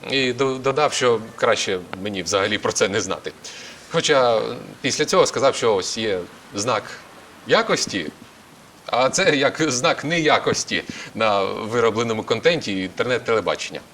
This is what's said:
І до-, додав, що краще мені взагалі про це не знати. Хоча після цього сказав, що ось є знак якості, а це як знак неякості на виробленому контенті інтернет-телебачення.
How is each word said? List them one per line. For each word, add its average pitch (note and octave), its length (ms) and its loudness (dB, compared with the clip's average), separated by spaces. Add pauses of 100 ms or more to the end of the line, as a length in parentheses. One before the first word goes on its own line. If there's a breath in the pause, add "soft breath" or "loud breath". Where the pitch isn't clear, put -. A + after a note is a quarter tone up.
(100)
І C3 220 2
до-, C3 220 0
додав, C3+ 380 2
що A#2 280 2 (160)
краще G#2 420 0 (240)
мені G2 200 -4
взагалі G2+ 360 0
про A2 140 -2
це A2 160 2
не G2+ 120 -2
знати. F2 320 -6 (580 loud breath)
Хоча C3 500 2 (400)
після C#3+ 240 0
цього E3 220 4
сказав, B2 280 2
що A2+ 200 2
ось F#2 240 -2
є G#2+ 200 -2 (360)
знак G#2+ 280 -2 (640)
якості, C#3+ 600 0 (800)
а C3 240 2
це F3 260 2
як C#3 340 2
знак C3 340 0
неякості C#3 760 0 (320 loud breath)
на G#2 300 2
виробленому A2 760 0
контенті A2+ 600 0
інтернет-телебачення. G#2 1000 -2 (140)